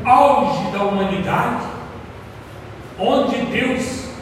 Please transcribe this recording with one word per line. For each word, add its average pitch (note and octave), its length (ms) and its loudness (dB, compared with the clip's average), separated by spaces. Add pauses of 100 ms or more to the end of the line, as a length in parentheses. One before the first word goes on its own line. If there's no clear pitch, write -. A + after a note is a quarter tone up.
auge B3+ 680 6
da G3+ 120 -2
humanidade, F#3+ 800 0 (1300)
onde B3+ 380 2 (100)
Deus - 640 -2 (120)